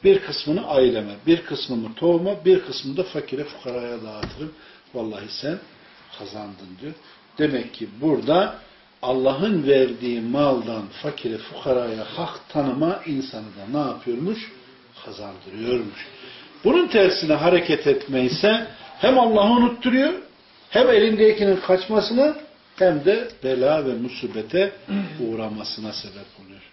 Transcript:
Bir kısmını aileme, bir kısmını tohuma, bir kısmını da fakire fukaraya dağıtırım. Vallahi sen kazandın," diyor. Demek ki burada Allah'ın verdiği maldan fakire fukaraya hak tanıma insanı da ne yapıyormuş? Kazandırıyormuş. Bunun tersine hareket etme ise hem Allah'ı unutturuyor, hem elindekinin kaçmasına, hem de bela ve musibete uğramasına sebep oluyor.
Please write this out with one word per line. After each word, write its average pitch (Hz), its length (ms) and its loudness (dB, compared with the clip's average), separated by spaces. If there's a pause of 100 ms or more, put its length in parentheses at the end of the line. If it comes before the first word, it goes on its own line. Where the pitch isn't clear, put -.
Bir 196 140 8
kısmını 151 480 -4
aileme, 113 460 2 (140)
bir 170 160 4
kısmını 117 520 -8
tohuma, 170 500 0
bir 185 160 6
kısmını 135 360 -10
da 185 60 -2
fakire 147 420 -8
fukaraya 120 580 -10
dağıtırım. 110 500 -12 (420)
Vallahi 110 340 -8
sen 156 300 -8 (600)
kazandın," 98 500 -16 (120)
diyor. 147 120 -12 (460)
Demek 139 360 0
ki 110 140 -10 (120)
burada 151 540 2 (480)
Allah'ın 135 640 0
verdiği 120 540 2
maldan 117 600 0 (200)
fakire 117 360 -8
fukaraya 117 680 -4
hak - 440 -10
tanıma 151 580 -2
insanı 131 360 -6
da 101 360 -10
ne 143 100 -2
yapıyormuş? 127 640 -6 (520)
Kazandırıyormuş. 104 1040 -8 (580)
Bunun 330 240 4
tersine 175 460 4
hareket 165 520 2
etme 135 380 2
ise 208 420 0 (320)
hem 262 200 4
Allah'ı 220 320 4
unutturuyor, 247 640 2 (580)
hem 254 180 6
elindekinin 214 680 6
kaçmasına, 220 800 2 (400)
hem 156 280 2
de 226 240 2 (160)
bela 135 420 2
ve 127 60 -2
musibete 120 800 -4 (480)
uğramasına 107 720 -8
sebep 98 340 -16 (180)
oluyor. 95 180 -20 (100)